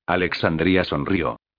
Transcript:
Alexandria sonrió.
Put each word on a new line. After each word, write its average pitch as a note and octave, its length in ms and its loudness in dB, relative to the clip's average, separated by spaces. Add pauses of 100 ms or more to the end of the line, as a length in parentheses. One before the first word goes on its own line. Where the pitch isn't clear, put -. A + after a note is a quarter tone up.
Alexandria F2 800 2
sonrió. D2 520 -2 (220)